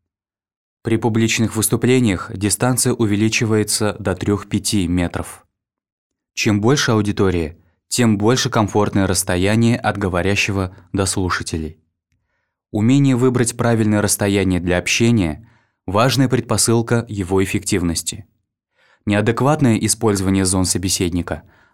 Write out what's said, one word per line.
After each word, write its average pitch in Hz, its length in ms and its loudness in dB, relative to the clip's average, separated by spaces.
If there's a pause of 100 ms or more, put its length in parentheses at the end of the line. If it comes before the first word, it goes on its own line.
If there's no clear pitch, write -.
(800)
При 113 140 -2
публичных 113 640 0
выступлениях 113 760 0
дистанция 113 600 -2
увеличивается 107 1040 0
до 98 160 -2
трех-пяти 101 720 -2
метров. - 580 -4 (880)
Чем 104 280 0
больше 131 300 2
аудитория, 95 640 0 (320)
тем 113 280 2
больше 117 320 2
комфортное 104 560 0
расстояние 98 720 0
от 101 200 -2
говорящего 95 760 -2 (200)
до 95 120 0
слушателей. 85 720 -4 (920)
Умение 131 460 4
выбрать 120 400 2
правильное 110 440 2
расстояние 98 600 0
для 90 160 0
общения — 98 720 0 (360)
важная 123 440 2
предпосылка 117 800 0
его 95 340 0
эффективности. 92 840 -4 (800)
Неадекватное 117 720 2
использование 95 680 0
зон 92 180 0
собеседника 90 800 -4 (300)